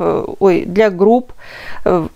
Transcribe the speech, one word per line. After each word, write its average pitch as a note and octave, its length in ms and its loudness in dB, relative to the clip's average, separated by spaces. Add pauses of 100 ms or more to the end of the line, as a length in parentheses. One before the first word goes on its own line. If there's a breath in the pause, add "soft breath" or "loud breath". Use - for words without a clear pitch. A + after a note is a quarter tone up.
э, E3+ 260 -2 (140)
ой, F#3 240 2
для G3+ 260 2
групп, G#3+ 420 2 (520 loud breath)
э, E3+ 320 0